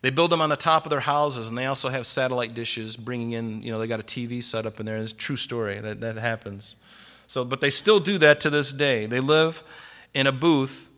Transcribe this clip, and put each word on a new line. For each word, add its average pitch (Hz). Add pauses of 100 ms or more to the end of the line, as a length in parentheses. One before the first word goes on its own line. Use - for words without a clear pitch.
They 131
build 160
them 165
on 156
the 147
top 160
of -
their 143
houses, 143
and 113
they 127
also 135
have 127
satellite 123
dishes 113
bringing 117
in, 113
you 113
know, 113
they 110
got 113
a 107
T 120
V 120
set 113
up 107
in 110
there. 110
It's 110
a 110
true -
story. 107
That, 107
that 113
happens. 110 (520)
So, 127
but 127
they 143
still 202
do 185
that 147
to 156
this 143
day. 135
They 120
live 156 (540)
in 135
a 139
booth. 135